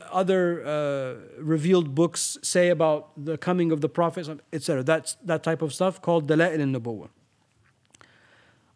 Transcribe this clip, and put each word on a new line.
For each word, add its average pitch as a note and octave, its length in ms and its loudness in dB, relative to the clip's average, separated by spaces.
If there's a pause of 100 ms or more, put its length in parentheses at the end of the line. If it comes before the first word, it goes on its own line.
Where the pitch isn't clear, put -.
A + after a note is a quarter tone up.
(100)
other, F3 560 2
uh, C#3 760 -4
revealed D#3 540 2
books E3+ 480 0
say F3 280 2
about D#3 460 2
the D3+ 220 -6
coming F3+ 320 0
of D#3 100 0
the D3+ 80 0
Prophet, E3+ 400 -2 (240)
et D#3 100 -6
cetera. C#3 200 -2
That's D#3 420 0
that D#3+ 180 -2
type E3 200 -2
of D3+ 100 -2
stuff F#3 300 -2
called E3 260 2
Dala'il D#3+ 320 4
al-Nubuwah. A#2+ 480 -4 (1700)